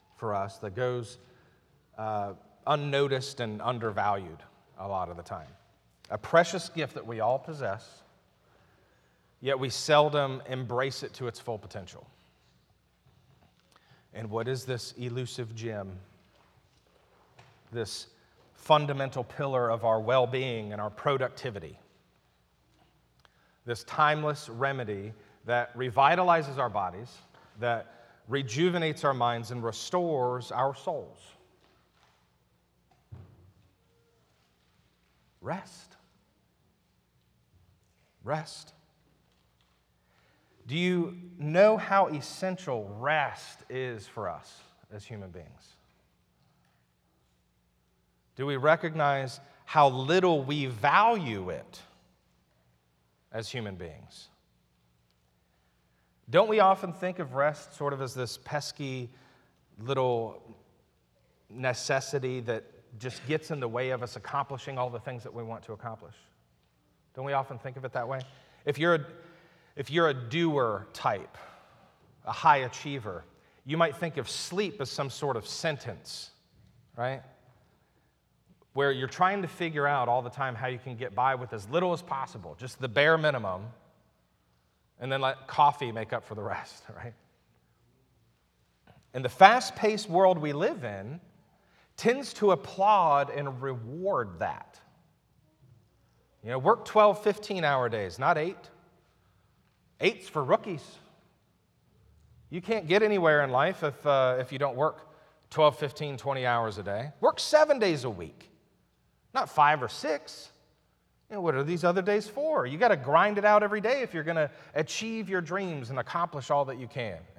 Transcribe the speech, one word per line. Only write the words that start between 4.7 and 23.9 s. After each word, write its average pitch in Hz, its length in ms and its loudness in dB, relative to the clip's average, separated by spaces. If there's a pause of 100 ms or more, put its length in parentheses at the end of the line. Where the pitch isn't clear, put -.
a 95 120 -10
lot 92 180 -4
of 87 80 -12
the 87 80 -12
time. 82 240 -12 (640)
A 107 80 -4
precious 170 500 2
gift 151 280 -8
that 107 120 -12
we 113 140 -6
all 123 180 0
possess, 135 600 -10 (1400)
yet 135 180 0
we 131 120 -4
seldom 147 800 4
embrace 131 520 -4
it - 120 -10
to 127 140 -8
its 117 120 -8
full 117 180 -8
potential. 95 480 -16 (2000)
And 113 140 -10
what 113 180 -4
is 131 160 -4
this 123 360 -8
elusive 120 560 -8
gem, 104 420 -8 (1700)
this 113 340 -8 (480)
fundamental 139 680 2
pillar 127 480 -2
of 113 140 -2
our 113 140 4
well-being 123 720 0
and 104 80 -8
our 104 120 -6
productivity? 123 880 -4 (1900)
This 120 200 -8
timeless 151 640 0